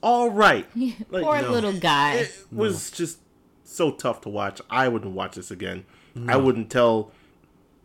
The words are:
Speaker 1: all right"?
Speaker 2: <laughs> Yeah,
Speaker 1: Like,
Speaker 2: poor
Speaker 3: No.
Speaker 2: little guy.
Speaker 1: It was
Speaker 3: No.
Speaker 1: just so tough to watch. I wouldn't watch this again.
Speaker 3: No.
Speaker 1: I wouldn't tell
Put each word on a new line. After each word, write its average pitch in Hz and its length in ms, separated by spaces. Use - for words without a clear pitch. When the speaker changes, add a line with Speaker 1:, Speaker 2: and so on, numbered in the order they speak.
Speaker 1:
all 240 280
right"? 202 420
Speaker 2:
<laughs> - 40
Yeah, 240 180
Speaker 1:
Like, 185 140
Speaker 2:
poor 302 180
Speaker 3:
No. 247 100
Speaker 2:
little 214 220
guy. 147 420
Speaker 1:
It - 340
was 113 440
Speaker 3:
No. - 20
Speaker 1:
just - 240
so 160 260
tough - 300
to - 80
watch. 101 400
I 127 180
wouldn't 104 260
watch 92 220
this 92 160
again. 92 340
Speaker 3:
No. 120 160
Speaker 1:
I 127 60
wouldn't 117 340
tell 113 400